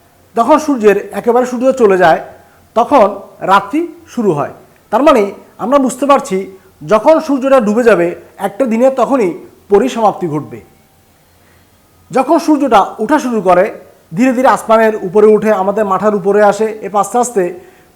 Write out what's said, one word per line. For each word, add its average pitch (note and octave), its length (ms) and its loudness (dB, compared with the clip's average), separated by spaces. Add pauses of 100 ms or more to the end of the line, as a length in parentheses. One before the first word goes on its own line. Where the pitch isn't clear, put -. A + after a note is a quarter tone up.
(360)
তখন A#3+ 240 2
সূর্যের G#3+ 540 0
একেবারে A#3 320 0
সূর্য B3 260 -2
চলে A3 260 2
যায়, F3+ 220 4 (560)
তখন A#3 400 2 (240)
রাত্রি G3+ 480 -2 (200)
শুরু G#3 240 -2
হয়। C#3 200 -4 (380)
তার A#3 140 0
মানে A3 280 4 (260)
আমরা B3 200 -2
বুঝতে C4 280 -2
পারছি F#3 520 -2 (300)
যখন E3 320 2
সূর্যটা C4+ 400 0
ডুবে G#3+ 240 0
যাবে F3 320 2 (220)
একটা G3 280 -4
দিনে A#3 240 2
তখনই A#3 440 -2 (360)
পরিসমাপ্তি G#3 580 0
ঘটবে। B2 340 -8 (1500)
যখন C4 280 0
সূর্যটা C4 460 2 (140)
ওঠা C#4 200 0
শুরু A#3 220 -4
করে, F3+ 320 0 (420)
ধীরে B3+ 180 2
ধীরে C4 140 0
আসমানের A3+ 540 2
উপরে G3+ 260 2
উঠে G#3+ 240 4
আমাদের G3 340 -2
মাথার G3 300 -2
উপরে G3+ 280 0
আসে, G3+ 220 2
এরপর G#3+ 340 -6
আস্তে G3 180 -2
আস্তে G#3 420 -2 (360)